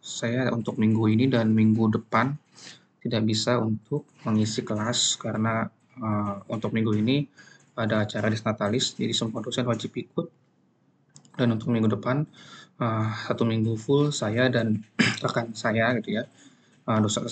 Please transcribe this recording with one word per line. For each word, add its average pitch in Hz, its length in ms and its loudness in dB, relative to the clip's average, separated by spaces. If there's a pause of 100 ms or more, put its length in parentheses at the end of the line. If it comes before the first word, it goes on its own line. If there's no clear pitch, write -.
saya 123 480 -2
untuk 117 240 -4
minggu 110 320 4
ini 123 240 4
dan 110 240 4
minggu 110 320 6
depan 117 480 0 (640)
tidak 113 240 -2
bisa 113 320 2
untuk 113 480 -2 (240)
mengisi 110 320 2
kelas 110 560 -2
karena, 110 480 -2 (320)
eh, 104 400 -2 (160)
untuk 110 240 -4
minggu 110 160 2
ini 120 320 2 (480)
ada 110 320 0
acara 107 240 -2
Disnatalis, 107 720 -2
jadi 117 160 -2
semua 110 240 -2
dosen 123 240 -4
wajib 117 320 -4
ikut. 160 320 -6 (1120)
Dan 117 160 2
untuk 113 160 -2
minggu 110 160 2
depan, 127 400 -2 (560)
eh, 110 240 0 (160)
satu - 240 0
minggu 113 320 0
full 147 320 2
saya 123 400 0
dan 110 320 0 (160)
<clears throat> - 240 0
rekan 117 320 -4
saya 113 400 0
gitu 107 240 -2
ya, 131 80 -8 (560)
eh, 110 160 0
dosen, 107 320 0